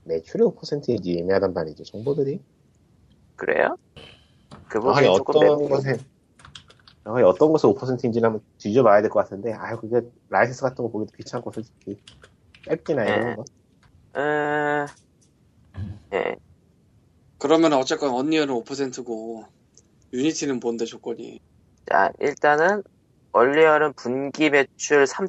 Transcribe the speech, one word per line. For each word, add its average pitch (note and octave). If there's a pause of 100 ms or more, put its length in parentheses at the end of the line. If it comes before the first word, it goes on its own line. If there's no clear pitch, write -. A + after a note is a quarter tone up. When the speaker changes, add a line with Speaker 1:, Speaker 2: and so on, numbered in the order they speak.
Speaker 1:
매출의 E3
오 -
퍼센트인지 G#2+
애매하단 F#2+
말이죠, D#2
정보들이. C#3 (960)
Speaker 2:
그래요? - (920)
그 A2
Speaker 1:
정확하게 C3
Speaker 2:
부분이 F#2+
조금 C#3+
Speaker 1:
어떤 D3
Speaker 2:
매우 D3
Speaker 1:
것에, C3+ (1080)
정확하게 A2+
어떤 D3
것에 D3+
오 C#3
퍼센트인지는 B2
한번 A2 (140)
뒤져봐야 G#2+
될 A2
것 G#2+
같은데, G#2+
아유, G#2
그게 A2+ (280)
라이센스 A#2
같은 B2+
거 A2+
보기도 G#2+
귀찮고, A#2+
솔직히. - (640)
앱기나 D3+
Speaker 2:
네. G#2
Speaker 1:
이런 A2+
거. B2 (720)
Speaker 2:
어, D3 (1200)
네. - (1000)
Speaker 3:
그러면 D#3+
어쨌건 C#3
언리얼은 C#3+
오 A2+
퍼센트고, A#2+ (680)
유니티는 C#3
뭔데, A#2
조건이? - (460)
Speaker 2:
자, -
일단은 D3+ (520)
얼리얼은 D3+
분기 C#3
매출 C#3+
삼, F#3